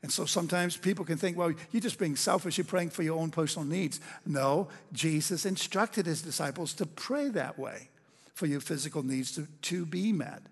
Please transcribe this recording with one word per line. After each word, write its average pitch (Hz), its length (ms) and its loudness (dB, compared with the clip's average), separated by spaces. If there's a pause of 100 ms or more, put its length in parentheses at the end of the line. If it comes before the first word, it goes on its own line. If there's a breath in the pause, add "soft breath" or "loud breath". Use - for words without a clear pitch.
And 151 100 -4
so - 140 2
sometimes 175 500 2
people 185 300 0
can 165 120 0
think, 175 200 0
"Well, 170 160 4 (180 loud breath)
you're 226 100 2
just 214 160 -2
being 156 200 2
selfish, 180 400 2
you're 180 80 2
praying 175 240 2
for 170 140 -2
your 160 140 2
own 160 140 0
personal 160 340 0
needs." 160 360 0 (240 loud breath)
No, 143 420 4 (240 loud breath)
Jesus 156 540 0
instructed 196 600 0
his 160 160 0
disciples 156 520 -4
to 180 120 -2
pray 285 440 -2
that 180 280 -2
way, - 300 -8 (460 loud breath)
for - 120 -2
your 143 140 2
physical 147 420 -2
needs 131 300 0
to, 151 160 -6 (140)
to 175 240 -2
be 180 260 2
met. 135 300 -2 (100)